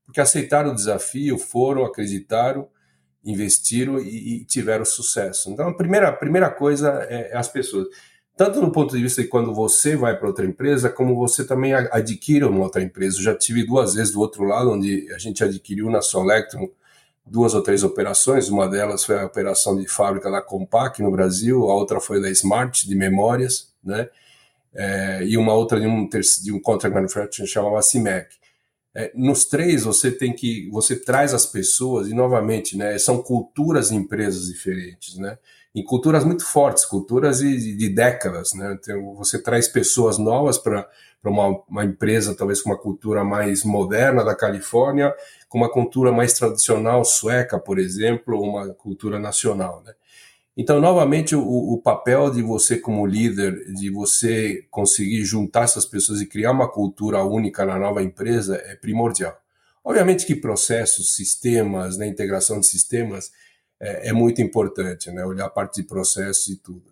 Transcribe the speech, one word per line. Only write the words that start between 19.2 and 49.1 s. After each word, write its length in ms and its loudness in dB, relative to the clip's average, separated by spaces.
operação 500 0
de 100 -4
fábrica 440 0
da 100 -2
Compaq 640 -2
no 100 2
Brasil, 580 2
a 40 4
outra 260 0
foi 200 0
da 100 -2
Smart, 580 0
de 80 -4
memórias, 800 0
né? 240 -4
É, 500 -4
e 120 2
uma 160 4
outra 260 4
de 80 0
um 220 0
terci-, 340 0
de 80 -8
um 80 -4
contract 360 0
manufacturing 520 -4
chamava 360 0
Cimec. 580 0
É, 220 -10
nos 300 2
três, 400 2
você 260 2
tem 220 -2
que, 380 -4
você 260 0
traz 360 2
as 140 2
pessoas, 640 -2
e 60 -6
novamente, 600 0
né, 220 -2
são 240 0
culturas 680 0
de 40 -2
empresas 540 -2
diferentes, 680 -10
né? 220 -10
Em 120 -8
culturas 400 2
muito 200 2
fortes, 400 2
culturas 540 0
de, 180 0
de, 200 -4
de 120 0
décadas, 640 0
né? 260 -8
Então, 340 -10
você 260 -4
traz 280 0
pessoas 500 2
novas 400 2
pra, 300 -2
pra 80 -4
uma, 380 2
uma 160 -4
empresa, 500 0
talvez 260 -2
com 100 -4
uma 80 0
cultura 440 -4
mais 400 -2
moderna 640 2
da 100 2
Califórnia, 800 0
com 100 -4
uma 120 2
cultura 400 2
mais 220 2
tradicional 720 2
sueca, 560 0
por 180 -4
exemplo, 580 0
ou 80 0
uma 300 -6
cultura 460 -8